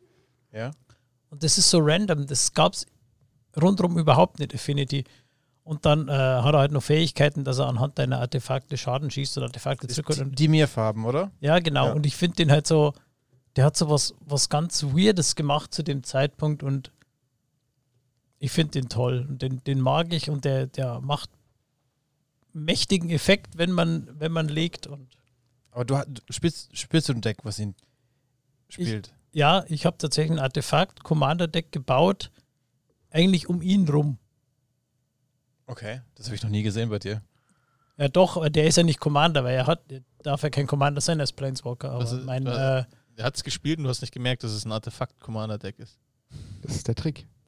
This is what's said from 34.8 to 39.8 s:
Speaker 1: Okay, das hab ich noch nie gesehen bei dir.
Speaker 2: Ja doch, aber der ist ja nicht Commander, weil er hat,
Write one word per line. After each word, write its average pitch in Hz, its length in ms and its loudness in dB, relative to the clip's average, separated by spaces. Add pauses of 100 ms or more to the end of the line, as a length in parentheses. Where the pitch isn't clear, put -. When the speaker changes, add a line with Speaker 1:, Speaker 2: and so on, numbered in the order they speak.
Speaker 1:
Okay, 117 340 -12 (160)
das 107 100 -14
hab 117 80 -8
ich - 80 -8
noch 107 80 -2
nie 104 120 0
gesehen 110 280 -2
bei 104 80 -2
dir. 104 240 -8 (760)
Speaker 2:
Ja 147 120 0
doch, 180 280 4
aber 156 140 0
der 151 160 4
ist 165 100 4
ja 175 60 6
nicht 160 180 4
Commander, 147 440 2
weil 127 100 -2
er 127 120 0
hat, 165 240 -2